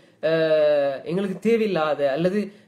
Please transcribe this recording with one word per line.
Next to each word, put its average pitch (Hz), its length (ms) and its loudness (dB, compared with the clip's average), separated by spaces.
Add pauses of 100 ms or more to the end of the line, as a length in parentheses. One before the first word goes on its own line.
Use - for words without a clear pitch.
(220)
அஹ், 151 800 2
எங்களுக்கு 190 360 -4
தேவையில்லாத 156 720 0
அல்லது, 185 400 -2 (160)